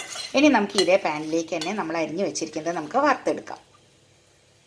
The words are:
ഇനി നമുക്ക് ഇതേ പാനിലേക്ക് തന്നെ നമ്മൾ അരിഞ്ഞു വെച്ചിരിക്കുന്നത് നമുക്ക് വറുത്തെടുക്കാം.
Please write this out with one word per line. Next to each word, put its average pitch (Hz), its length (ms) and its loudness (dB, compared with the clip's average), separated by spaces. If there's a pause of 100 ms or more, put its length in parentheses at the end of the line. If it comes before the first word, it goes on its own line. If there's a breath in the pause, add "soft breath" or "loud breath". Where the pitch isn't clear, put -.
(360 loud breath)
ഇനി 285 120 6
നമുക്ക് 214 340 4
ഇതേ 175 140 6
പാനിലേക്ക് 160 600 0
തന്നെ 165 180 -4
നമ്മൾ 165 240 -4
അരിഞ്ഞു 160 260 -2
വെച്ചിരിക്കുന്നത് 160 520 -4
നമുക്ക് 156 220 -4
വറുത്തെടുക്കാം. - 640 0 (1080)